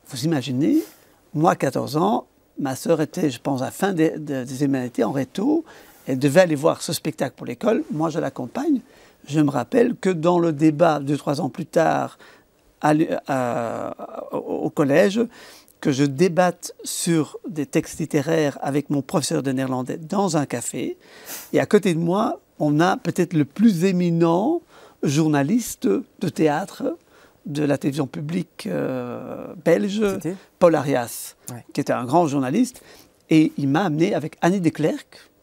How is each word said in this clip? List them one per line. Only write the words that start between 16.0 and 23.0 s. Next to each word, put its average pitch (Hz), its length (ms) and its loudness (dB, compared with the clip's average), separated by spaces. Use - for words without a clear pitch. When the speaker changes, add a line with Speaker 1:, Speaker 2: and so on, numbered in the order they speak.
Speaker 1:
débatte 170 680 0
sur - 540 -2
des 151 180 -6
textes - 320 -4
littéraires 151 640 0
avec 143 280 -2
mon 139 120 0
professeur 151 400 -2
de 135 80 -2
néerlandais 131 460 -4
dans 170 400 -2
un 143 100 0
café. 123 500 -6
Et 147 60 2
à 135 80 2
côté 202 280 4
de 156 40 0
moi, 196 420 -2
on 147 200 2
a 185 160 4
peut-être - 360 -2